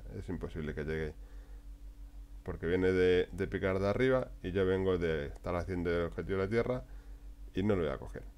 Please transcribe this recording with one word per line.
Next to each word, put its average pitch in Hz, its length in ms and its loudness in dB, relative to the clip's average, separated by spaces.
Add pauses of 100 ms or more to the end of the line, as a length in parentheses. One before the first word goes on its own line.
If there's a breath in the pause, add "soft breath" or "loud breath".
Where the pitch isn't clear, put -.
(180)
Es - 120 -8
imposible 76 440 -6
que 76 100 -4
llegue. 78 300 -2 (1300 loud breath)
Porque 87 240 -6
viene 92 240 6
de, 90 420 6
de 92 140 0
picar 95 340 0
de 98 80 2
arriba 127 420 2 (120)
y 92 100 -4
yo 95 120 4
vengo 92 320 4
de 80 300 0
estar - 300 -6
haciendo 87 340 0
el 85 160 2
objetivo 90 320 -2
de 95 60 2
la 98 60 -2
tierra 117 340 0 (680 loud breath)
y 95 100 0
no 104 140 4
lo 87 60 2
voy 71 100 0
a 67 60 -4
coger. - 240 -10 (160)